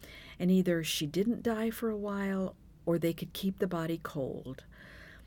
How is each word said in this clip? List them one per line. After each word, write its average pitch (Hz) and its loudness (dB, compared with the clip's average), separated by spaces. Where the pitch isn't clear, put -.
and 180 4
either 175 6
she 160 -2
didn't 202 0
die 226 0
for 226 -2
a 214 -2
while, 196 0
or 170 4
they 165 2
could - -6
keep 190 0
the 202 2
body 165 -2
cold. - -6